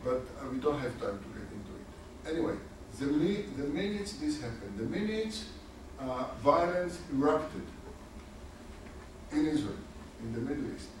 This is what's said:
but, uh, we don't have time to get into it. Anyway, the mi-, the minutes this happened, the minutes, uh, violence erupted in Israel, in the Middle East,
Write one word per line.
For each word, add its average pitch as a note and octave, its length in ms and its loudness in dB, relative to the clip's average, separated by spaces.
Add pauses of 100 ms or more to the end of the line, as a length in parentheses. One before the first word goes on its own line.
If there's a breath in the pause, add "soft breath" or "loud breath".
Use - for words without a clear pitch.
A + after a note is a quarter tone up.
but, B2+ 180 2 (180)
uh, C3 120 -6
we C3 80 0
don't C#3+ 200 4
have A#2+ 220 -2
time G2+ 160 -2
to - 160 -8
get - 180 -8
into - 280 -8
it. - 520 -10
Anyway, - 240 2 (440)
the C#3 80 0
mi-, E3 380 6 (120)
the C#3+ 60 0
minutes G3+ 500 0
this D3+ 260 0
happened, - 380 -6
the A2+ 60 -2
minutes, G#3+ 640 0 (540)
uh, B2+ 260 0 (180)
violence F3 560 6 (120)
erupted C#3+ 520 4 (1700)
in D4+ 160 6
Israel, D4+ 260 2 (480)
in A2+ 120 -4
the A2+ 60 -2
Middle C3+ 360 -2
East, - 140 -10 (100)